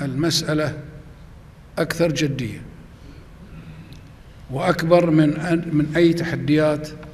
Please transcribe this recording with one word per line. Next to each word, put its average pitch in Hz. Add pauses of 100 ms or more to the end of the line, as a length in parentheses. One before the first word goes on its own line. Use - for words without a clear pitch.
المسألة 147 (1000)
أكثر 165
جدية 127 (1900)
وأكبر 170
من 156
أن، 165
من 151
أي 170
تحديات 151 (260)